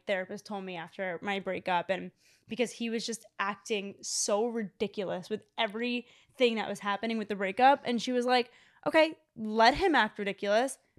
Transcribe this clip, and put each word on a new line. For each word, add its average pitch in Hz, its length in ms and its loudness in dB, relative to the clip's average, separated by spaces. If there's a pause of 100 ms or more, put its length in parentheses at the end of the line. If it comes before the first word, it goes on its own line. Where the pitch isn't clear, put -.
therapist 196 400 -4
told 196 180 -8
me 185 120 -10
after 170 440 -6
my 196 180 -4
breakup, 185 520 -2
and 180 200 -4 (380)
because 226 240 -2
he 233 160 -6
was 226 160 -4
just 226 220 -8 (120)
acting 202 600 -4
so 214 460 -2
ridiculous 196 840 -6
with 214 140 -6 (160)
everything 233 960 -2
that 214 120 -4
was 202 140 -8
happening 214 380 -2
with 208 100 -6
the 208 80 -4
breakup, 247 480 4
and 240 160 -2
she 254 100 -4
was 247 140 0
like, 247 260 2 (360)
"Okay, 320 320 4 (180)
let 220 380 4
him 349 200 2
act 214 240 2
ridiculous, 208 600 0 (200)